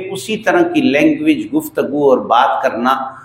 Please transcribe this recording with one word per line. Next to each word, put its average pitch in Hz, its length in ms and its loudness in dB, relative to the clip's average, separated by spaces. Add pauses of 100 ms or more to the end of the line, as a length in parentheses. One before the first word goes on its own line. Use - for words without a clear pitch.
(100)
اسی - 260 -6
طرح 175 260 2
کی - 180 0
لینگویج، 143 760 2
گفتگو 143 540 0
اور 123 80 4
بات 117 440 0
کرنا 123 280 -2 (340)